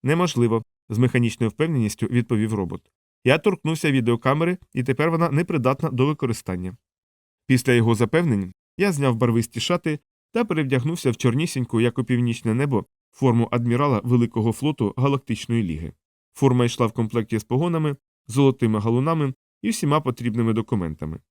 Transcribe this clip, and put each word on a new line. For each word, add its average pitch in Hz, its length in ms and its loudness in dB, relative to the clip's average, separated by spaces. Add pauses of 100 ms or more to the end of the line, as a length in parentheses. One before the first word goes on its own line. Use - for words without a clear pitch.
«Неможливо», — 123 600 0 (260)
з 107 100 -4
механічною 120 520 0
впевненістю 127 560 -2
відповів 113 480 -2
робот. 95 360 -6 (340)
«Я 135 140 4
торкнувся 160 540 -2
відеокамери, 135 680 0 (140)
і 131 100 -4
тепер 135 280 -2
вона 165 200 0
непридатна 135 600 0
до 131 160 0
використання». 95 680 -6 (720)
Після 127 260 2
його 117 220 4
запевнень 107 580 0 (240)
я 196 160 0
зняв 139 240 0
барвисті 117 440 0
шати 165 380 -4 (340)
та 233 120 0
перевдягнувся 143 680 0
в 113 60 -4
чорнісіньку, 123 640 0
як 120 180 0
у 123 60 -2
північне 120 500 -2
небо, 131 300 0 (280)
форму 117 380 2
адмірала 120 540 0
Великого 117 480 2
флоту 131 440 -2
Галактичної 123 680 -2
Ліги. 80 300 -6 (420)
Форма 123 300 2
йшла 120 220 -2
в 107 60 -4
комплекті 113 460 -4
з 104 60 -6
погонами, 156 520 -2 (300)
золотими 123 540 2
галунами 135 540 0 (280)
і 214 80 -2
всіма 151 300 0
потрібними 117 520 -2
документами. 85 680 -4 (100)